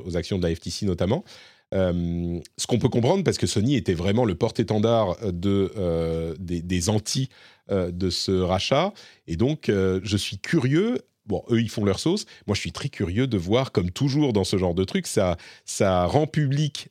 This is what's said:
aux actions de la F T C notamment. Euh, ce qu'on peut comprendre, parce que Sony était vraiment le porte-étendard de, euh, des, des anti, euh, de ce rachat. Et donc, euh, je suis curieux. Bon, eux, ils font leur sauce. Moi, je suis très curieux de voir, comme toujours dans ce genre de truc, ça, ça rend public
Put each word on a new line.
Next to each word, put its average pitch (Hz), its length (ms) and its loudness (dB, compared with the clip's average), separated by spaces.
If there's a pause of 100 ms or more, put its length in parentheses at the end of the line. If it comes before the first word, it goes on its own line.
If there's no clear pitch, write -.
aux 87 100 -6
actions 87 220 -4
de 87 100 0
la 82 80 0
F - 60 -8
T - 80 -10
C - 160 -6
notamment. 101 400 0 (480)
Euh, 87 640 -2 (160)
ce - 100 -8
qu'on 120 140 0
peut 123 80 4
comprendre, 143 380 2
parce 110 120 4
que - 80 0
Sony 110 300 2
était 95 180 2
vraiment 98 300 2
le 95 120 0
porte-étendard 110 840 2 (160)
de, 98 420 0
euh, 82 640 -2
des, 87 220 -4
des 90 280 -2
anti, 110 380 0 (440)
euh, 90 200 0
de 90 180 -2
ce - 220 -2
rachat. 92 640 2 (340)
Et 85 80 -4
donc, 135 320 0
euh, 95 340 2
je 107 140 -2
suis 101 220 -4
curieux. 165 600 0 (260)
Bon, 95 260 -4
eux, 117 80 4
ils 117 100 0
font 107 140 -4
leur 95 160 2
sauce. 175 260 -2 (220)
Moi, 104 80 0
je - 60 -2
suis 85 100 -6
très - 160 -6
curieux 104 400 -2
de 110 100 0
voir, 107 360 0
comme 90 180 0
toujours 139 400 2
dans 98 140 2
ce - 100 -2
genre 90 180 2
de 92 120 0
truc, - 220 -4
ça, 92 280 0 (300)
ça 92 400 2
rend 139 200 4
public 147 640 -2